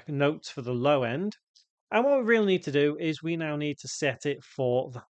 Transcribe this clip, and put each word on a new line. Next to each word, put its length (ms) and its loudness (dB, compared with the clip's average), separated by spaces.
notes 420 0
for 120 -10
the 120 -4
low 280 2
end. 340 -4
And 140 4
what 120 4
we 80 0
really 220 4
need 160 2
to 80 -4
do 280 2
is 220 -4
we 160 -4
now 180 -4
need 260 -4
to 60 -14
set 380 -4
it 180 -2
for 460 -2
the 220 -14